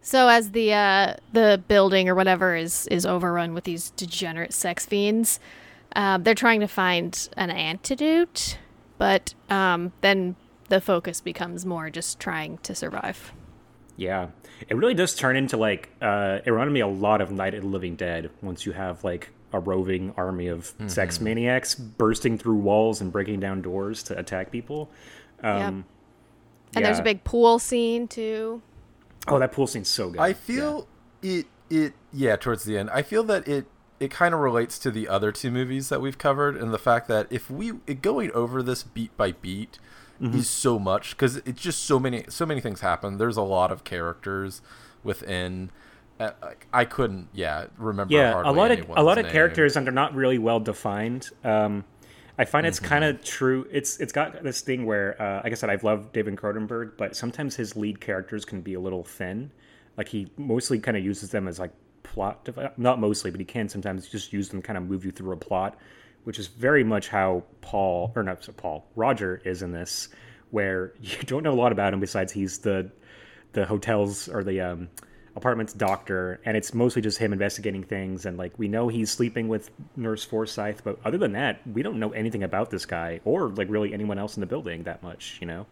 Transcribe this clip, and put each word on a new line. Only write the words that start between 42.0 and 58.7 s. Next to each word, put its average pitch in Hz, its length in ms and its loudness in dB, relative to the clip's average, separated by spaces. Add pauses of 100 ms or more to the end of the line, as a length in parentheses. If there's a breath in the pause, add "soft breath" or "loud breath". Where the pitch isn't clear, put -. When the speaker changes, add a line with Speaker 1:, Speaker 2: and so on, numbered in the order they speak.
Speaker 3:
so - 180 -4
many 151 140 -2
things 110 220 -6
happen. 98 380 -2
There's 113 180 0
a 107 40 0
lot 92 300 2
of - 140 -8
characters 95 760 -6 (400 loud breath)
within. 92 680 -6 (480 soft breath)
Uh, 110 120 -4 (120)
I, - 380 -2
I - 40 4
couldn't, 98 460 -4
yeah, 82 360 -4 (100)
remember 104 360 -2
Speaker 2:
Yeah, 131 200 6
Speaker 3:
hardly 92 180 2
Speaker 2:
a - 20 2
lot 208 180 6
of, 226 80 4
a - 20 -8
Speaker 3:
anyone's 156 240 2
Speaker 2:
lot 190 120 6
of 226 80 0
Speaker 3:
name. 170 60 -6
Speaker 2:
characters, 156 460 4
and 131 100 0
they're 127 60 -2
not 143 200 2
really 131 240 2
well 113 220 2
defined. 110 680 -4 (160)
Um, 107 400 2 (520 soft breath)
I 127 60 2
find 156 240 2
it's - 140 -2
Speaker 3:
Mm-hmm. - 80 -6
Speaker 2:
kinda 147 240 4
true. 131 580 0
It's, 139 300 -4
it's 135 100 -4
got 151 320 -4
this 131 160 -4
thing 127 260 -4
where, 101 360 0
uh, 98 220 -2
like 117 100 -4
I - 20 -4
said, 110 140 -2
I've 98 160 0
loved 107 260 0
David 104 240 -2
Cronenberg, 110 600 -6
but 98 180 -6
sometimes 127 400 -6
his 107 220 -6
lead 107 240 -4
characters 101 420 -6
can 98 160 -10
be 92 140 -8